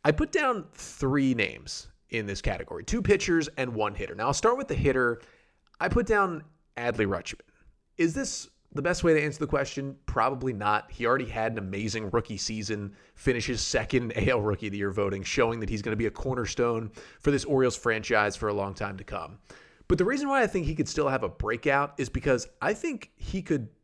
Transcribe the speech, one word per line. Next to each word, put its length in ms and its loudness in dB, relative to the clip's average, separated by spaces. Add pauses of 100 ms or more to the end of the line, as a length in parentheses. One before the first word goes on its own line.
I 80 6
put 200 0
down 400 0
three 640 0
names 540 -4 (220)
in 160 -4
this 160 -6
category, 420 -4
two 160 -2
pitchers 560 2
and 180 -4
one 200 0
hitter. 200 -6
Now, 140 -2
I'll 60 2
start 240 2
with 100 -6
the 60 -2
hitter. 460 2 (580)
I 100 -2
put 180 2
down 380 2 (320)
Adley 300 0
Rutschman. 340 -4 (560)
Is 160 4
this 360 -6 (240)
the 100 -4
best 220 0
way 100 8
to 80 6
answer 160 -2
the 80 -2
question? 500 -2 (100)
Probably 480 0
not. 360 0
He 160 -2
already 200 2
had 260 -2
an 60 -4
amazing 520 -4
rookie 280 -2
season, 560 -4 (200)
finishes 480 0
second 500 0
in 160 2
A 20 4
L 100 2
Rookie 260 -2
of 60 -4
the 60 -6
Year 120 0
voting, 320 0
showing 380 0
that 100 -4
he's 120 -2
gonna 140 -2
be 100 0
a 40 2
cornerstone 800 -2 (300)
for 100 2
this 140 2
Orioles 320 4
franchise 600 2
for 120 -2
a 60 0
long 200 -2
time 240 -6
to 60 -14
come. 340 -10 (480)
But 120 2
the 60 4
reason 240 0
why 120 4
I 60 4
think 200 -2
he 100 0
could 120 0
still 200 0
have 160 0
a 40 -2
breakout 680 0
is 100 -2
because 380 2 (160)
I 120 2
think 420 -6
he 260 -4
could 260 -2 (160)